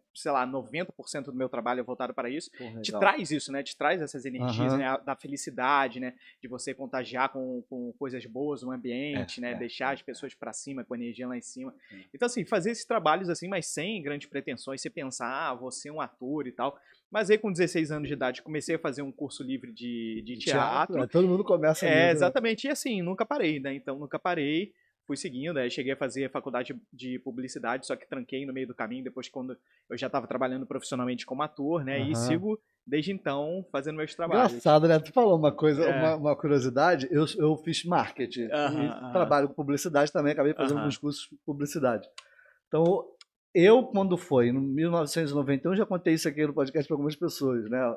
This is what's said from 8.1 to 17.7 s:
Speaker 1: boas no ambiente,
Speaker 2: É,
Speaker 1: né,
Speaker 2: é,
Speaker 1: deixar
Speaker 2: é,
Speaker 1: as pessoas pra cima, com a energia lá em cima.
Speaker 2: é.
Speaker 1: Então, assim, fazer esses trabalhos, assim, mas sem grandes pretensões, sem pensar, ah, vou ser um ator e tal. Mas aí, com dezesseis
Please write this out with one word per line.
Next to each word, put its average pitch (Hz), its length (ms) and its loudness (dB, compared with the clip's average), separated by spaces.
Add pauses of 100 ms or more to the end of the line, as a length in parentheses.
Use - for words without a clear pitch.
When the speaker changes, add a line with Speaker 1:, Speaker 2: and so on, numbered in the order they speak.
Speaker 1:
boas 127 380 -6
no 127 80 -8
ambiente, 127 680 -6
Speaker 2:
É, 120 40 -8
Speaker 1:
né, 120 100 -4
Speaker 2:
é, - 60 -6
Speaker 1:
deixar 120 320 -4
Speaker 2:
é, - 20 0
Speaker 1:
as 131 80 -8
pessoas 131 340 -12
pra 113 200 -10
cima, 135 280 -10
com 123 120 -10
a - 20 -6
energia 120 320 -8
lá 123 80 -8
em 117 60 -10
cima. - 320 -14 (180)
Speaker 2:
é. 98 40 -18 (180)
Speaker 1:
Então, - 100 -4
assim, 240 220 -2
fazer 202 240 0
esses 226 160 -6
trabalhos, 175 420 2
assim, 170 200 -4
mas 190 180 -4
sem 185 360 -6
grandes 143 280 -6
pretensões, 135 500 -8
sem 147 100 -8
pensar, 135 600 -4
ah, 127 40 -4
vou 123 160 -10
ser 147 200 -12
um 156 100 -6
ator 135 460 -6
e 120 60 -10
tal. 131 220 -4 (360)
Mas 202 200 0
aí, 214 80 8
com 220 140 -2
dezesseis 160 400 0